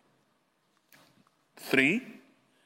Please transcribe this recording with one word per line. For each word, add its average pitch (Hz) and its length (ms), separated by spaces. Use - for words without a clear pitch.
Three, 143 460